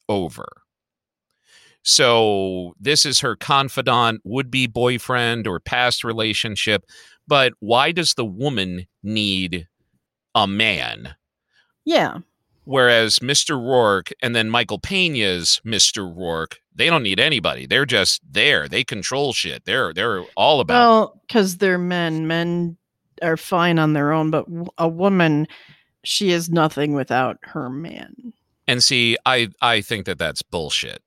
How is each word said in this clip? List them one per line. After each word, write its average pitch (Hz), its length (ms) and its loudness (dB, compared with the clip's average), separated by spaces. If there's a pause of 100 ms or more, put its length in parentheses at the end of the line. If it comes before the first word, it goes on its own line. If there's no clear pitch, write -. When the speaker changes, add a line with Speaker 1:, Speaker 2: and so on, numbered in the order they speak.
(100)
Speaker 1:
over. 95 360 -4 (1400)
So 98 960 2
this 143 280 0
is 131 140 0
her 117 160 -4
confidant, 127 880 0
would-be 127 420 -4
boyfriend 120 800 0
or 87 140 -4
past 123 440 0
relationship. 110 800 -2 (420)
But 135 340 4
why 120 320 2
does 170 220 0
the 127 120 -4
woman 95 600 -4 (160)
need 92 680 -2 (680)
a 107 120 4
man? 73 680 -2 (720)
Speaker 2:
Yeah. 294 320 0 (460)
Speaker 1:
Whereas 123 580 4
Mister 139 360 -2
Rourke 117 520 2 (100)
and 120 160 -2
then 110 140 0
Michael 113 280 -2
Pena's 113 880 -2
Mister 107 420 0
Rourke, 82 540 -6 (140)
they 117 140 0
don't 165 140 2
need 95 160 -2
anybody. 87 480 0
They're 123 200 0
just 104 340 0 (100)
there. 98 380 2
They 101 160 -2
control 127 480 -4
shit. 73 320 -6
They're, 101 280 -2
they're 95 300 -4 (140)
all 135 240 4
about 151 180 0
Speaker 2:
Well, 226 500 4
'cause 190 280 2
they're 185 220 2
men. 170 480 -2
Men 170 500 -2 (460)
are 165 140 0
fine 170 420 2
on 156 160 2
their 147 180 0
own, 156 180 0
but 156 160 0
w-, 170 200 -10 (120)
a 170 100 0
woman, 165 600 2 (560)
she - 260 0
is 170 200 0
nothing 151 440 0
without 127 480 -2
her 139 280 -10
man. 165 640 -14 (360)
Speaker 1:
And 123 160 2
see, 117 320 4 (100)
I, 123 220 2 (120)
I 117 200 4
think 98 260 -6
that 90 120 -4
that's 78 240 -4
bullshit. 71 640 -6